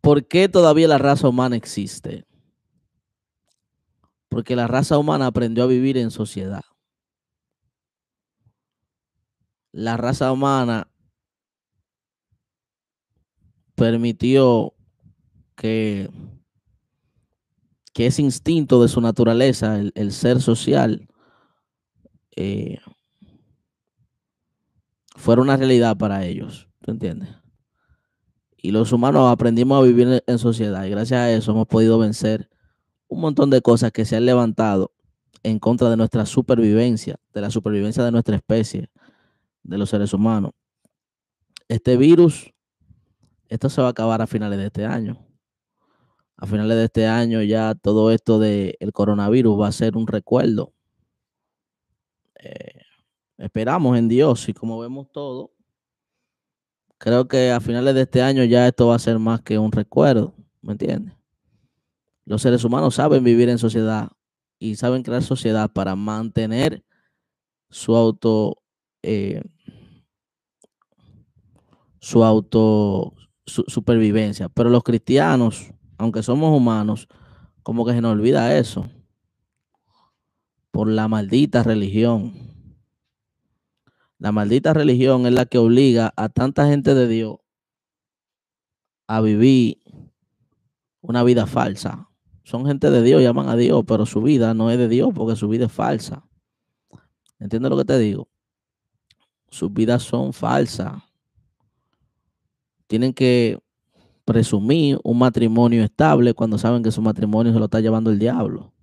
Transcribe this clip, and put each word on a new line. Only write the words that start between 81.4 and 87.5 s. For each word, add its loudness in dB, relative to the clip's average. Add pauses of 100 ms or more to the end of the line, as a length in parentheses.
religión. -2 (1800)
La -4
maldita 0
religión 2
es 2
la 2
que -2
obliga 4
a -6
tanta 0
gente 2
de 2
Dios -4 (1700)